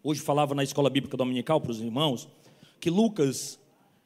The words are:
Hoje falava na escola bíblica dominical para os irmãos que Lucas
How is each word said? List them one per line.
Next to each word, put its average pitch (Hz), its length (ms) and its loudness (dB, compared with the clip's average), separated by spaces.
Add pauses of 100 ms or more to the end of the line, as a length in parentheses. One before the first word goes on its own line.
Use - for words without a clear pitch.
Hoje 147 200 -2
falava 143 340 2
na 139 80 0
escola 139 260 2
bíblica 135 280 -2
dominical 127 420 0
para 120 120 -4
os 110 100 -6
irmãos 120 480 -2 (500)
que 170 100 0
Lucas 170 720 0 (460)